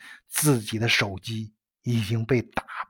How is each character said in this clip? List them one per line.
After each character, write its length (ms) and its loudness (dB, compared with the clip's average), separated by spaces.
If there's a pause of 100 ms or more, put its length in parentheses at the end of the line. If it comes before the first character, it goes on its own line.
(260)
自 320 4
己 180 -4
的 120 0
手 320 0
机 320 -8 (320)
已 180 2
经 240 -2
被 160 2
打 220 -8 (260)